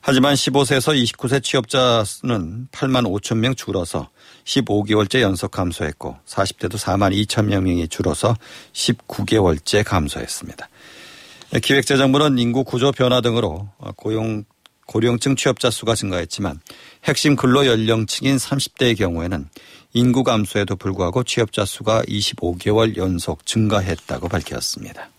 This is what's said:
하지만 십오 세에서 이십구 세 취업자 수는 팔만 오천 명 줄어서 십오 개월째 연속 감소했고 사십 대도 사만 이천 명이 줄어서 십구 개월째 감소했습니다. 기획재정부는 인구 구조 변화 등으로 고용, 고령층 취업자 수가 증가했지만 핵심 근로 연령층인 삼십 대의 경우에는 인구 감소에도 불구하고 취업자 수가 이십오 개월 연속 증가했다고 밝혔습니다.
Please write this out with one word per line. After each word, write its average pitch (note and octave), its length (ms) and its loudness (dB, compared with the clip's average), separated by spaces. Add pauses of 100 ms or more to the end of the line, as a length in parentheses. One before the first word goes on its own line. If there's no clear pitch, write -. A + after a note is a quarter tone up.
하지만 C#3 340 4
십오 C#3 280 2
세에서 C3+ 320 2
이십구 B2 320 -2
세 C3+ 120 2
취업자 B2 640 2
수는 A2 680 -4
팔만 C3 340 0
오천 G#2 360 -2
명 B2+ 120 2
줄어서 F2 560 -4 (340)
십오 G#2+ 400 0
개월째 G#2+ 380 2
연속 F#2+ 300 0
감소했고 E2 760 -6
사십 - 320 -4
대도 F#2 200 -6
사만 F#2+ 360 0
이천 G#2 340 0
명이 F#2 420 0
줄어서 F#2+ 460 0 (380)
십구 - 520 -4
개월째 G2+ 580 2
감소했습니다. - 840 -4 (920)
기획재정부는 C#3 760 4
인구 A#2+ 240 0
구조 C3+ 280 0
변화 B2+ 300 2
등으로 G#2 480 -2 (280)
고용, A2 480 -4 (420)
고령층 A#2+ 480 0
취업자 B2+ 340 0
수가 A2+ 240 -2
증가했지만 F2 640 -4 (440)
핵심 D3 320 2
근로 C3 320 4
연령층인 A2+ 720 2
삼십 - 400 -4
대의 B2 160 4
경우에는 E2+ 520 -2 (500)
인구 B2 260 4
감소에도 G#2 520 0
불구하고 F#2 480 -2
취업자 G#2+ 420 0
수가 A2+ 400 0
이십오 G#2 500 -4
개월 G#2+ 420 2
연속 F2+ 500 -4
증가했다고 F#2+ 800 0
밝혔습니다. - 920 -8